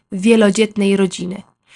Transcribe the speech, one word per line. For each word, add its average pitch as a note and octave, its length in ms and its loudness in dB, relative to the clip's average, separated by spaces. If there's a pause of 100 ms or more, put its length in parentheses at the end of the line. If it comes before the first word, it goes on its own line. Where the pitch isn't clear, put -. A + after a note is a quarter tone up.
(120)
wielodzietnej G#3 840 2
rodziny. F#3+ 460 -4 (320)